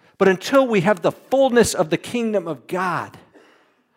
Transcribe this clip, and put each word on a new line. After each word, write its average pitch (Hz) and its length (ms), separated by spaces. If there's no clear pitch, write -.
But 190 100
until 262 380
we 214 160
have 190 180
the 165 100
fullness 247 600
of 165 160
the 165 80
kingdom 214 500
of 143 200
God, 175 500